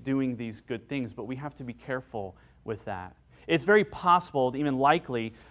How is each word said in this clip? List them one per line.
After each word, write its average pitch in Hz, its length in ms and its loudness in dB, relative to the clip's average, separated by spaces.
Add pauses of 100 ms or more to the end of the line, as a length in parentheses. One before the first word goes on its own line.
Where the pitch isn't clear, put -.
doing 135 320 0
these 113 240 -8
good - 280 -8
things, 127 240 -6
but 110 120 -10
we 127 100 -6
have 139 220 -10
to 135 80 -14
be 120 80 -10
careful 117 640 -8 (260)
with 110 220 -8
that. 90 320 -8 (320)
It's 156 160 2
very 208 180 6
possible, 147 760 2
even 139 220 0
likely, 135 560 2 (160)